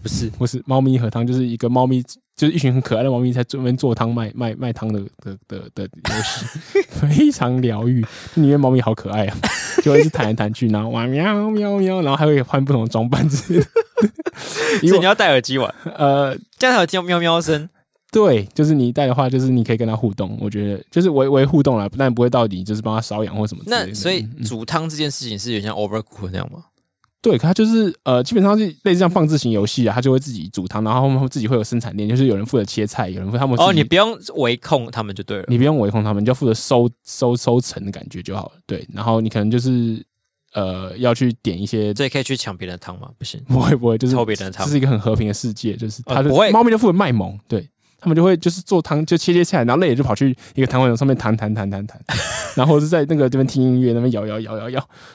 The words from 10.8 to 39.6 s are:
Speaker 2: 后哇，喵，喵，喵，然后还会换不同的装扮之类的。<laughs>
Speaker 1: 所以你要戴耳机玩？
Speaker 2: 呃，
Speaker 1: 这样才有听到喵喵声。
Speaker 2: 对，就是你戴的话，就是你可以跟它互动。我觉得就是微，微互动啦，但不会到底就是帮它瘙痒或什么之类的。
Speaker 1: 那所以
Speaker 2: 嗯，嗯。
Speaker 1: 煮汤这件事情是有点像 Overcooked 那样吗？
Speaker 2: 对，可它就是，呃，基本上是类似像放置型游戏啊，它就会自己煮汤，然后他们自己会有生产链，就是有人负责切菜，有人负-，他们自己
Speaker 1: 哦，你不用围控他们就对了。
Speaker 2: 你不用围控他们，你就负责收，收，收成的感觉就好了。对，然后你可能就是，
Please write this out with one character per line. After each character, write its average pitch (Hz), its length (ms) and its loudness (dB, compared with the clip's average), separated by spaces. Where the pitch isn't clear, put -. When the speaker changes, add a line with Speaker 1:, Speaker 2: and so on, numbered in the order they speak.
Speaker 2:
后 113 60 -6
哇， 117 160 -4
喵， 202 460 -2
喵， 208 260 -2
喵， 185 240 0
然 143 100 0
后 139 40 2
还 151 100 0
会 151 160 4
换 135 220 0
不 139 100 0
同 120 80 2
的 113 80 -2
装 113 180 0
扮 131 220 2
之 139 240 -4
类 175 60 6
的。 - 80 2
<laughs> 339 880 -2
Speaker 1:
所 190 80 6
以 185 40 6
你 170 60 2
要 202 100 6
戴 202 140 2
耳 131 120 4
机 127 160 -6
玩？ 123 160 -2
Speaker 2:
呃， 139 400 0
Speaker 1:
这 254 80 2
样 254 80 4
才 220 40 4
有 175 60 4
听 185 140 -2
到 - 20 -2
喵 175 180 0
喵 170 220 2
声。 156 260 -2
Speaker 2:
对， 160 320 4
就 151 100 2
是 156 120 4
你 123 160 2
戴 139 160 0
的 123 80 0
话， 131 120 2
就 131 120 0
是 127 100 2
你 123 140 4
可 120 100 0
以 110 40 0
跟 113 100 -2
它 110 80 0
互 110 180 -2
动。 101 260 -6
我 104 80 -6
觉 101 240 -4
得 101 200 -8
就 170 100 2
是 185 80 4
微， 135 180 4
微 135 160 4
互 139 200 4
动 131 160 2
啦， 101 180 -4
但 131 160 2
不 117 80 0
会 123 80 4
到 120 180 2
底 92 160 -6
就 107 120 -4
是 107 80 -6
帮 110 120 -4
它 110 60 0
瘙 107 220 -6
痒 101 120 -8
或 107 120 -2
什 - 100 -10
么 - 60 -18
之 214 80 -8
类 240 40 0
的。 226 120 -2
Speaker 1:
那 95 80 -12
所 - 160 -4
以 185 100 -2
Speaker 2:
嗯， 113 160 -10
嗯。 120 80 -8
Speaker 1:
煮 113 180 -6
汤 160 240 -4
这 156 80 -8
件 151 140 -2
事 131 180 -8
情 107 120 -8
是 120 120 -8
有 107 80 -2
点 98 40 -4
像 107 120 -6
Overcooked 101 560 -6
那 92 60 -8
样 92 140 -6
吗？ - 140 -20
Speaker 2:
对， 190 200 2
可 151 80 2
它 180 60 4
就 220 120 4
是， 220 260 2
呃， 127 200 2
基 226 120 -4
本 190 80 6
上 202 140 4
是 214 100 0
类 190 100 4
似 175 60 4
像 185 100 4
放 175 180 2
置 151 80 2
型 127 160 0
游 104 140 2
戏 117 220 0
啊， 101 80 0
它 123 40 0
就 131 120 2
会 131 80 4
自 139 120 -6
己 90 180 -8
煮 92 180 -8
汤， 107 160 -6
然 107 100 0
后 131 140 2
他 - 0 -
们 135 200 0
自 131 120 -6
己 107 80 -2
会 127 80 0
有 110 80 0
生 117 160 -4
产 98 180 -8
链， 104 100 -4
就 113 80 0
是 135 120 4
有 110 80 2
人 98 100 -4
负 127 120 -2
责 107 60 2
切 107 220 -4
菜， 98 240 -6
有 92 100 -8
人 95 120 -6
负-， 120 60 -4
他 135 100 0
们 123 100 0
自 170 60 4
己 185 60 4
Speaker 1:
哦， 196 40 2
你 156 100 2
不 143 120 0
用 214 200 2
围 123 220 0
控 135 340 -2
他 113 100 -6
们 101 120 -8
就 98 100 -10
对 101 160 -8
了。 92 80 -10
Speaker 2:
你 120 100 2
不 123 60 4
用 147 160 2
围 101 100 0
控 107 140 0
他 107 100 -2
们， 101 80 -2
你 107 40 0
就 127 80 2
负 135 120 -2
责 113 80 2
收， 120 340 2
收， 123 320 -2
收 120 240 0
成 - 240 -6
的 98 80 -8
感 - 180 -16
觉 87 120 -12
就 95 140 -10
好 101 140 -8
了。 - 20 -20
对， - 260 -8
然 104 100 -10
后 113 160 2
你 110 80 0
可 107 120 -2
能 104 100 0
就 120 100 0
是， 120 420 -2